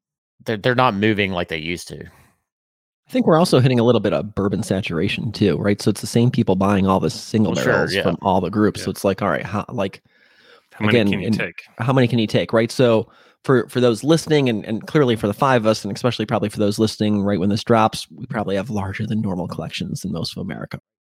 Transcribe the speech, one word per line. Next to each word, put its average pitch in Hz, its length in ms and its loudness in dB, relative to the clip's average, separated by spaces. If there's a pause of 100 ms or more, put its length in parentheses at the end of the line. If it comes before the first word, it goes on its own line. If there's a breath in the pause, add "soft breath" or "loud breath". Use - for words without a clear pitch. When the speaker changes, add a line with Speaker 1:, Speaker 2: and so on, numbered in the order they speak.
(460)
Speaker 1:
they're, 113 120 -4
they're 123 180 0
not 123 200 4
moving 101 360 2
like 87 180 -4
they 82 80 -6
used 80 320 -8
to. 73 160 -14 (1000 soft breath)
Speaker 2:
I - 40 -18
think 254 160 0
we're 170 120 6
also 175 200 4
hitting 123 200 4
a 113 40 4
little 117 180 4
bit 98 120 0
of 87 220 -4
bourbon 98 280 -2
saturation 95 680 -2
too, 95 260 2
right? 104 240 -2
So - 80 2
it's 101 120 -4
the 107 60 -10
same 117 240 2
people 104 240 2
buying 95 320 2
all 95 120 4
the 78 100 0
single - 440 -2
Speaker 1:
Well, - 100 -2
sure, 127 120 2
Speaker 2:
barrels 92 180 -2
Speaker 1:
yeah. 95 100 0
Speaker 2:
from 85 180 0
all 95 200 2
the 87 80 -4
groups. 104 320 0
So 92 60 -6
Speaker 3:
Yeah. 98 40 -2
Speaker 2:
it's - 120 -8
like, 98 180 0
all 98 80 0
right, 71 160 -2
how, 95 240 -6
like, - 320 -6 (720 soft breath)
Speaker 3:
How - 120 -6
many 110 120 4
Speaker 2:
again, 101 140 2
Speaker 3:
can 98 100 -2
you 90 60 -6
Speaker 2:
and 107 120 0
Speaker 3:
take? 90 240 -8 (160)
Speaker 2:
how 123 140 0
many 131 140 4
can 120 120 0
you 110 80 0
take, 95 260 -2
right? 113 180 2
So 113 380 2 (340 soft breath)
for, 127 260 2
for 123 100 -4
those 120 240 2
listening, 147 460 2
and, 107 160 -4
and 110 200 -6
clearly 131 300 2
for 107 120 -2
the 101 60 0
five 131 300 2
of 110 40 2
us, 110 180 0
and 101 100 -6
especially 113 300 -2
probably 104 240 -2
for 120 100 -8
those 104 180 0
listening 107 460 0
right 101 160 0
when 98 100 0
this 101 140 -2
drops, 110 480 2
we - 140 -14
probably 101 320 -4
have 98 120 -6
larger 101 380 -6
than 107 140 -2
normal 90 260 -4
collections - 540 -8
than 90 100 -8
most 82 240 -8
of 92 60 -10
America. 87 380 -10 (240)